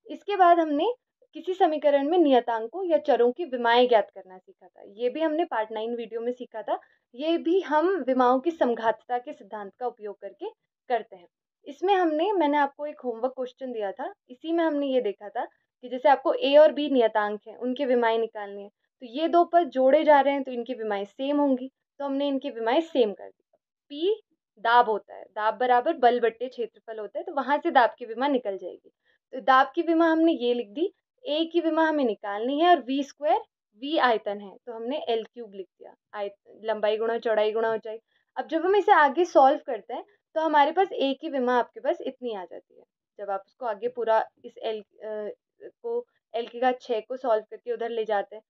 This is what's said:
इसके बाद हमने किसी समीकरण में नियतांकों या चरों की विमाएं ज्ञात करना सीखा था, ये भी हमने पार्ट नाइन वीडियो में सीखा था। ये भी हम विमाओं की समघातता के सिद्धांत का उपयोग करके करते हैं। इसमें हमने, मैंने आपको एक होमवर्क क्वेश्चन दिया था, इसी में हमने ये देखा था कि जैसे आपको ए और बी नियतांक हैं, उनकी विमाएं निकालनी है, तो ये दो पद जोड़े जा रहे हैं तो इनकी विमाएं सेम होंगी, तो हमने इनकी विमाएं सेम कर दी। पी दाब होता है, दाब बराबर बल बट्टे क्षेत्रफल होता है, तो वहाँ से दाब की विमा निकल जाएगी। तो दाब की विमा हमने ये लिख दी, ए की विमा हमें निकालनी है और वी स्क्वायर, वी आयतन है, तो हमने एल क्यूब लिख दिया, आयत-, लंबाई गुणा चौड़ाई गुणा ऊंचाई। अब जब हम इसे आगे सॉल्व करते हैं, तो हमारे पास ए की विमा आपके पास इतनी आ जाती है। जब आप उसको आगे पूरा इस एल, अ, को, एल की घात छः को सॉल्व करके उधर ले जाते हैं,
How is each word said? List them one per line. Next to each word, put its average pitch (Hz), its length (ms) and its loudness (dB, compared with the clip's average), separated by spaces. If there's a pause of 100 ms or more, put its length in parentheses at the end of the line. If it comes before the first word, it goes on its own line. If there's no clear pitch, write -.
इसके 403 300 -8
बाद 349 220 6
हमने 320 340 0 (420)
किसी 339 200 -8
समीकरण 294 540 2
में 359 100 2
नियतांकों 247 640 2
या 320 140 2
चरों 247 340 2
की 349 120 -10
विमाएं 247 440 2
ज्ञात 208 220 4
करना 185 280 -20
सीखा 190 300 -20
था, - 180 -20
ये 214 220 -6
भी 302 120 -6
हमने 320 240 0
पार्ट 226 280 -4
नाइन 226 240 -6
वीडियो 226 240 -10
में 240 120 -4
सीखा 240 300 -14
था। 311 160 -4 (360)
ये 311 240 -2
भी 330 220 0
हम 311 460 0
विमाओं 254 340 2
की 330 100 -2
समघातता 233 680 -2
के 262 140 -12
सिद्धांत 208 460 -16
का 247 80 -8
उपयोग 208 340 -12
करके 202 260 -14 (420)
करते 220 280 -4
हैं। 175 100 -20 (380)
इसमें 339 300 -2
हमने, 349 380 0
मैंने 294 260 2
आपको 294 280 -2
एक 294 140 -14
होमवर्क 247 320 -6
क्वेश्चन 254 400 -10
दिया 208 200 -6
था, 330 200 -10 (160)
इसी 320 240 -10
में 339 120 0
हमने 294 220 0
ये 262 140 0
देखा 202 280 -6
था 247 160 -8 (380)
कि 247 60 -16
जैसे 262 200 0
आपको 269 260 2
ए 269 220 2
और 302 160 10
बी 285 180 -4
नियतांक 220 580 0
हैं, 214 80 -18
उनकी 254 280 -6
विमाएं 240 340 2
निकालनी 202 440 -8
है, 202 60 -16
तो - 380 -20
ये 285 220 -4
दो 339 160 4
पद 339 200 2
जोड़े 269 400 2
जा 285 160 8
रहे 277 140 2
हैं 277 80 -4
तो 262 100 -10
इनकी 240 220 -8
विमाएं 208 300 -6
सेम 285 360 -2
होंगी, 262 300 0 (280)
तो 277 60 -8
हमने 277 240 -4
इनकी 277 220 -4
विमाएं 226 300 0
सेम 247 320 0
कर - 160 -16
दी। - 160 -20 (440)
पी 349 340 -4 (360)
दाब 233 320 4
होता 196 240 -6
है, 95 100 -20
दाब 214 300 -4
बराबर 247 380 2
बल 247 280 2
बट्टे 226 280 -2
क्षेत्रफल 220 500 -12
होता 214 200 -12
है, 349 60 -8
तो 370 80 -10
वहाँ 277 260 0
से 330 120 -2
दाब 233 280 4
की 254 60 -14
विमा 226 240 -4
निकल 214 300 -2
जाएगी। - 320 -16 (420)
तो 262 80 -10
दाब 262 340 4
की 339 80 0
विमा 330 300 2
हमने 330 200 4
ये 240 220 -2
लिख 240 140 -4
दी, 294 240 -4 (320)
ए 302 200 -2
की 330 160 -2
विमा 320 280 2
हमें 302 160 0
निकालनी 220 560 -4
है 339 80 4
और 339 140 6
वी 269 200 -4
स्क्वायर, 311 380 -2 (360)
वी 285 220 -6
आयतन 214 420 0
है, 196 160 -16 (100)
तो 240 60 -14
हमने 233 360 -8
एल 226 160 -2
क्यूब 214 300 -18
लिख 190 120 -14
दिया, - 280 -20 (200)
आयत-, 202 500 -12
लंबाई 214 320 -2
गुणा 226 220 -2
चौड़ाई 214 340 0
गुणा 226 200 -2
ऊंचाई। 220 260 -8 (380)
अब 254 120 -8
जब 320 180 -2
हम 392 100 4
इसे 415 160 4
आगे 302 320 4
सॉल्व 285 420 6
करते 233 280 -10
हैं, 330 100 -10 (300)
तो 320 60 -2
हमारे 302 320 2
पास 370 200 0
ए 269 280 -2
की 320 80 -8
विमा 247 300 0
आपके 226 220 -4
पास 294 200 -4
इतनी 247 340 -10
आ 185 100 -10
जाती - 340 -20
है। - 60 -20 (340)
जब 202 120 -10
आप 190 160 -6
उसको - 200 -14
आगे 214 220 -6
पूरा 220 400 0 (160)
इस - 140 -20
एल, 220 220 -6
अ, 214 500 -12 (520)
को, 233 240 -6 (280)
एल 233 120 -6
की 240 140 -14
घात 254 200 2
छः 226 200 -4
को 254 160 -10
सॉल्व 220 340 0
करके 226 220 -10
उधर 226 160 -4
ले 226 160 -4
जाते 202 320 -4
हैं, 220 140 -20